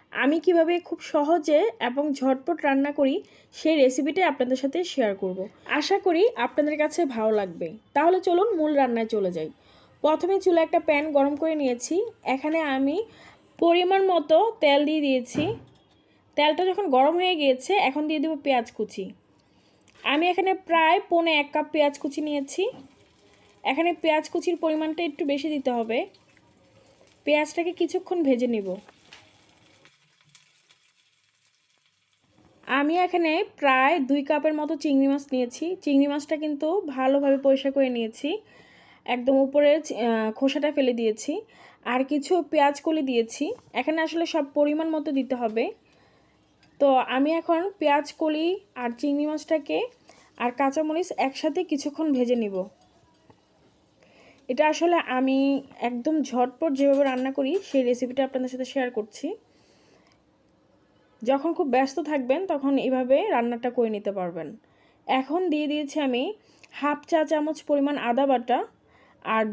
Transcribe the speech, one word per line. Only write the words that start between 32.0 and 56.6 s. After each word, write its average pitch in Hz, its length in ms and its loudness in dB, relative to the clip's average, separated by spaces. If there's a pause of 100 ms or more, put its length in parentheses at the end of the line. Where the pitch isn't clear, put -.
আমি 285 300 0
এখানে 359 340 0 (260)
প্রায় 269 420 4
দুই 277 240 0
কাপের 302 300 0
মতো 302 220 -4
চিংড়ি 277 320 2
মাছ 277 240 0
নিয়েছি। 254 340 -4 (160)
চিংড়ি 285 260 4
মাছটা 294 300 -4
কিন্তু 302 300 -4 (200)
ভালোভাবে 269 500 2
পরিষ্কার 269 340 2
করে 269 180 2
নিয়েছি, 233 400 -4 (760)
একদম 247 360 0
উপরের 285 420 4
চি-, - 120 -8
আহ, 226 400 0
খোসাটা 277 360 0
ফেলে 269 220 2
দিয়েছি, 233 400 -2 (520)
আর 247 180 0
কিছু 285 300 -2 (100)
পেঁয়াজ 285 380 2
কলি 311 220 0
দিয়েছি। 240 420 -2 (280)
এখানে 311 280 -2
আসলে 320 240 -2
সব 311 280 -2
পরিমাণ 302 360 0
মতো 311 220 -4
দিতে 262 240 -2
হবে। 233 300 -2 (1120)
তো 285 80 4 (220)
আমি 269 240 2
এখন 330 280 0 (160)
পেঁয়াজ 294 300 2 (100)
কলি 311 300 0 (280)
আর 247 220 -4
চিংড়ি 294 300 0
মাছটাকে 311 500 -2 (600)
আর 247 200 -2
কাঁচামরিচ 311 600 -2
একসাথে 285 460 -2
কিছুক্ষণ 302 500 -6
ভেজে 247 240 0
নিব। 208 180 -4 (1900)
এটা 254 180 2
আসলে 330 300 2 (120)
আমি 262 280 2 (420)
একদম 247 440 -2
ঝটপট 254 500 -2